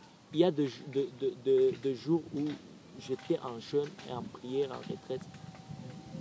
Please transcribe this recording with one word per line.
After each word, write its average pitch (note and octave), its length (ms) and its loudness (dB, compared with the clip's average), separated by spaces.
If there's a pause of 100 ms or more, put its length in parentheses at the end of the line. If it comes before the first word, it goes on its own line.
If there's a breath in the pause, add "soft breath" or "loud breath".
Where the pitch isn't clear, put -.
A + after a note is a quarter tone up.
(340)
il D3+ 60 4
y E3 60 10
a F3+ 60 6
des C#3+ 180 4 (240)
de, C3+ 160 2 (100)
de, C3 140 2 (100)
de, C3 300 8 (100)
de C3+ 100 2
jours D3+ 300 2 (100)
où C#3+ 120 0 (540)
j'étais - 400 -2
en A#2+ 200 -8
jeûne C#3+ 300 0 (180)
et B2+ 60 -6
en A#2+ 80 -4
prière, C3 500 -2
en B2 60 -8 (120)
retraite. - 380 -8 (920)